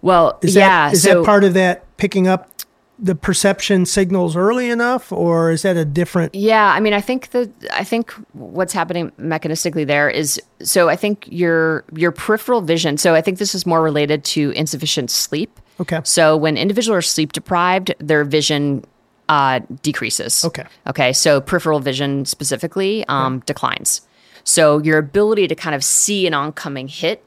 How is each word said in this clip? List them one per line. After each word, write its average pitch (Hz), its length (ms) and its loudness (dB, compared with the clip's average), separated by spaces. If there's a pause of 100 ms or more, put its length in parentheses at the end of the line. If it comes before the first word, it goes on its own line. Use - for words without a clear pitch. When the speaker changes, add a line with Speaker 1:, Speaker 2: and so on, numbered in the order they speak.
Speaker 1:
Well, 170 420 4
Speaker 2:
Is 180 120 2
Speaker 1:
yeah, 190 340 6
Speaker 2:
that, 139 40 0
is 175 100 4
Speaker 1:
so 185 180 6
Speaker 2:
that 160 40 2
part 202 180 6
of 185 120 4
that 180 280 2 (140)
picking 185 300 0
up 185 240 -2 (460)
the 190 180 -2
perception 190 720 0
signals 175 520 0
early 240 320 0
enough, 240 420 -2
or 170 400 2
is 160 120 -2
that 185 120 2
a 165 80 0
different? 165 520 -2
Speaker 1:
Yeah, 214 320 4
I 190 120 4
mean, 214 140 2
I 202 80 0
think 254 300 -6
that, 247 180 -2 (240)
I - 100 -2
think 233 300 -4 (200)
what's 151 380 -6
happening 175 480 -4
mechanistically 160 680 -4
there 147 240 2
is, 147 300 -4 (220)
so 180 260 2
I 156 80 2
think 208 340 -6
your, 160 540 0 (100)
your 165 200 0
peripheral 220 480 -2
vision, 160 360 0
so 170 180 2
I 156 60 4
think 185 180 -2
this 202 160 -4
is 185 100 -6
more 165 160 2
related 147 440 0
to 147 260 -2
insufficient 147 600 -4
sleep. - 480 -4 (220)
Speaker 2:
Okay. 170 220 -4
Speaker 1:
So 156 340 4
when 151 180 0
individuals 202 440 0
are - 20 -2
sleep 156 320 -2
deprived, 180 680 0
their 151 240 2
vision, 143 640 0 (420)
uh, 135 320 2 (220)
decreases. - 640 -4
Speaker 2:
Okay. 165 180 -6 (240)
Speaker 1:
Okay, 131 240 0
so 143 300 2
peripheral 156 400 0
vision 139 440 -2
specifically, 190 840 -4
um, 131 300 -2
Speaker 2:
Okay. 123 100 -10
Speaker 1:
declines. - 540 -4 (440)
So 151 320 4
your 156 220 2
ability 202 500 0
to 160 60 -2
kind 156 200 -6
of 135 80 -4
see 196 440 0
an 160 60 0
oncoming 139 540 -6
hit 165 400 -6